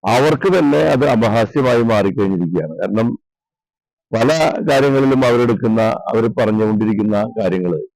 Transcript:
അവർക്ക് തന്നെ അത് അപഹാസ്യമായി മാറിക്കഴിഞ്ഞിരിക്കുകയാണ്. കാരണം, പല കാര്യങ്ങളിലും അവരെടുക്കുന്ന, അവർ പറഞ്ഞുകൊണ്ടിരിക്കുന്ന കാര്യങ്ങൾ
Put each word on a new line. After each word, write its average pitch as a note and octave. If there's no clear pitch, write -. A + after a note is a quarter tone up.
അവർക്ക് D3+
തന്നെ D3
അത് D3
അപഹാസ്യമായി A#2
മാറിക്കഴിഞ്ഞിരിക്കുകയാണ്. F#2+
കാരണം, A2+
പല D#3
കാര്യങ്ങളിലും C3+
അവരെടുക്കുന്ന, A#2
അവർ A2+
പറഞ്ഞുകൊണ്ടിരിക്കുന്ന G#2+
കാര്യങ്ങൾ F2+